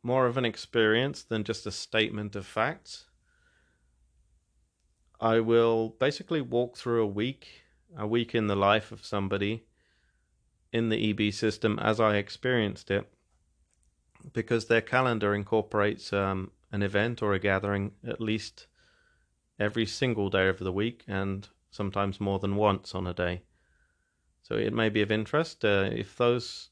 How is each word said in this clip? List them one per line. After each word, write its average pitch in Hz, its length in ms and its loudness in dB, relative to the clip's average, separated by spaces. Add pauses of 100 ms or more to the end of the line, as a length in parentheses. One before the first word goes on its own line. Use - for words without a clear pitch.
more 127 240 2
of 120 100 0
an 127 80 0
experience 117 760 0
than 107 220 -4
just - 220 -6
a 98 60 -6
statement 104 640 -2
of 95 80 -8
facts. - 600 -4 (2000)
I 113 220 2
will 113 580 4
basically 147 440 -2
walk 120 340 -2
through 117 260 0
a 107 40 2
week, 104 560 -6 (340)
a 107 100 -6
week 117 280 0
in 107 140 2
the 101 60 2
life 101 380 2
of - 140 -18
somebody 101 580 -2 (1040)
in 117 200 0
the 110 80 0
E 107 160 0
B 104 160 0
system 107 480 -2
as 107 200 0
I 107 180 4
experienced 107 720 -2
it, 98 200 -2 (1200)
because 113 320 0
their 113 160 4
calendar 110 520 2
incorporates, 104 760 0
um, 98 380 -2 (200)
an 101 120 -2
event 104 400 0
or 104 100 0
a 95 60 2
gathering 98 540 0 (140)
at 113 140 -6
least 110 460 -4 (920)
every 104 280 0
single 107 420 -2
day 95 180 4
of 92 120 2
the 92 120 -4
week, 107 380 -4
and 98 400 -4 (220)
sometimes 98 500 -4
more 98 180 0
than 98 160 -2
once 101 400 0
on 92 120 -4
a 87 80 -6
day. 90 280 -4 (1000)
So 110 140 -6
it 107 180 -2
may 113 160 0
be 107 100 2
of 104 100 2
interest. 110 540 -2
Uh, 98 260 2
if 110 260 -8
those 120 560 0